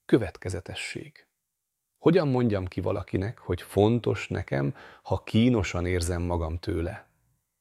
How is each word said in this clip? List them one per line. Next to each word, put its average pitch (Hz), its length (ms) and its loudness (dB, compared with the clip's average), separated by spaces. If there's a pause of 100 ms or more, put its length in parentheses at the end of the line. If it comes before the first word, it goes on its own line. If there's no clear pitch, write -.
következetesség. - 1200 -4 (680)
Hogyan 165 300 4
mondjam 117 380 2
ki - 140 -8
valakinek, 95 580 -4
hogy - 240 -4
fontos 110 680 2
nekem, 135 480 -4 (260)
ha - 200 -2
kínosan 110 640 2
érzem 87 360 -2
magam 85 360 -2
tőle? 87 500 -6 (520)